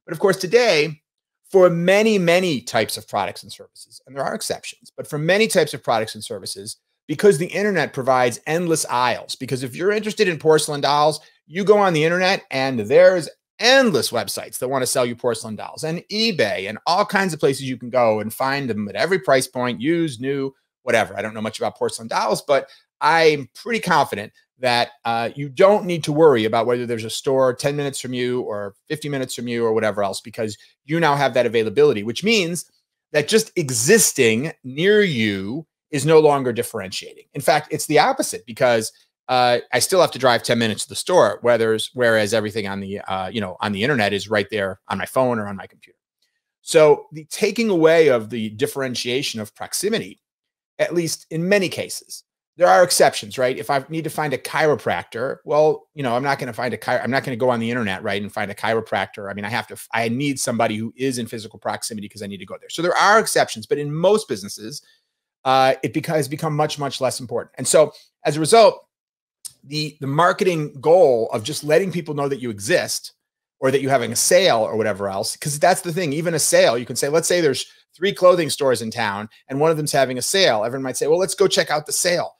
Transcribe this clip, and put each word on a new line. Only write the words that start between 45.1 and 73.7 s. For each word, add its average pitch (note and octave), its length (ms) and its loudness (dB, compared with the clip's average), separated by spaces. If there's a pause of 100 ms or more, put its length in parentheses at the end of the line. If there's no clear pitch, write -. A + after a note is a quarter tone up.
or G2+ 100 -8
on G2+ 80 -10
my - 100 -16
computer. - 320 -20 (600)
So D3+ 520 4
the D#3 180 -14
taking G#3+ 400 -2
away D#3+ 380 6
of A2+ 200 0
the A2 220 -6
differentiation B2 880 -6
of G#2+ 140 -12
proximity, D3+ 680 -6 (580)
at D3 160 -2
least E3+ 360 -4
in E3+ 180 -4
many G3 220 0
cases, - 540 -12 (320)
there F3 120 2
are F#3 140 6
exceptions, C#3 560 0
right? B2+ 180 0
If A2+ 140 -10
I C3+ 180 -2
need D#3+ 160 -6
to D#3 60 -6
find D3+ 240 -4
a A#2+ 40 -6
chiropractor, B2 1080 -2
well, D#3 480 0
you D3 80 -10
know, A#2+ 120 -2
I'm B2 80 0
not C#3 160 0
gonna B2 140 -8
find B2 220 -6
a - 20 -8
chi-, B2 220 -2
I'm A2+ 120 -4
not C3+ 140 0
gonna C3 120 -6
go B2+ 120 0
on A#2+ 100 0
the A2+ 120 -4
internet, G#2 320 -4
right, G2+ 180 -4
and G2+ 100 -10
find G2+ 200 -8
a G2 40 -12
chiropractor. G#2+ 760 -4
I G2 40 -10
mean, G2+ 120 -8
I - 20 -8
have A2+ 200 -6
to, G#2 60 -16
f-, - 200 -18
I A2+ 160 -2
need C3+ 280 -2
somebody A#2 380 -2
who A2+ 180 -8
is B2+ 220 -4
in A#2 100 -6
physical G#2+ 320 -14
proximity G#2+ 480 -10
'cause G#2 160 -16
I G#2 40 -10
need G2+ 120 -12
to G2 60 -16
go F2 160 -16
there. - 80 -20
So - 140 -8
there E3+ 140 0
are G3 220 6
exceptions, C3+ 480 -2
but C#3+ 120 -2
in D3 120 -6
most F#3+ 380 0
businesses, G#2 540 -10 (640)
uh, C3 360 4
it C#3+ 120 -4
beca-, D#3+ 220 -4
has C3+ 120 0
become D3+ 260 -6
much, D3+ 240 -2
much C#3 220 -8
less B2+ 180 -2
important. A#2 380 -8
And C3 100 -6
so D3+ 260 6 (340)
as D3 100 -2
a D#3+ 40 -2
result, G3 440 6 (800)
the, D3+ 360 -8
the C#3 60 -8
marketing E3+ 760 0
goal C#3+ 500 6
of A2+ 120 -4
just D3+ 200 -8
letting E3 260 2
people D#3 240 -8
know C#3+ 140 -2
that C3+ 120 -6
you A#2+ 100 -6
exist G#2+ 640 -4 (460)
or C3+ 100 2